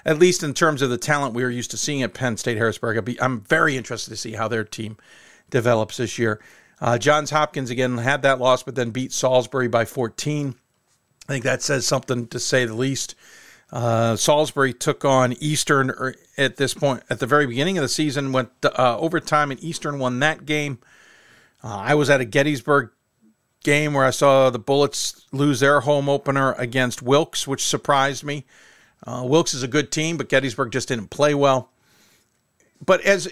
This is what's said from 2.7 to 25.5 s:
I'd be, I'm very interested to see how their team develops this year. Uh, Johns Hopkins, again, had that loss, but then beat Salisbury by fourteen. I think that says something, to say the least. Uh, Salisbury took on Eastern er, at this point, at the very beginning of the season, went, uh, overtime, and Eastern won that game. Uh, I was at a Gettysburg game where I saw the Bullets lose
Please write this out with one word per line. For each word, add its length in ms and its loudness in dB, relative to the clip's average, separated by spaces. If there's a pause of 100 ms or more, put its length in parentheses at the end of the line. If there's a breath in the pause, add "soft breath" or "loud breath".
I'd 80 -2
be, 140 -6
I'm 220 -2
very 340 2
interested 360 -8
to 60 -12
see 160 -10
how 140 -4
their 180 -4
team 320 -12 (520 soft breath)
develops 480 2
this 220 -6
year. 200 0 (400 soft breath)
Uh, 200 0
Johns 320 2
Hopkins, 400 -2
again, 260 0
had 240 0
that 180 2
loss, 220 2
but 140 -12
then 160 -2
beat 220 -6
Salisbury 540 0
by 180 2
fourteen. 720 -6 (720)
I 40 -4
think 120 -4
that 160 0
says 260 -2
something, 400 -2
to 120 -10
say 260 0
the 80 -6
least. 420 -4 (560 loud breath)
Uh, 460 0
Salisbury 560 2
took 320 -4
on 280 4
Eastern 580 0
er, 240 -8 (220)
at 200 0
this 160 0
point, 360 -2
at 100 -4
the 80 -2
very 200 4
beginning 300 -2
of 60 0
the 40 -2
season, 460 -2
went, 160 0 (160)
uh, 320 2
overtime, 540 -2
and 120 -10
Eastern 360 -8
won 200 -2
that 260 -2
game. 340 -4 (840 soft breath)
Uh, 140 -10
I 160 0
was 160 4
at 100 6
a 60 -2
Gettysburg 640 0 (760)
game 300 2
where 100 2
I 60 4
saw 400 4
the 80 -2
Bullets 720 -2
lose 280 0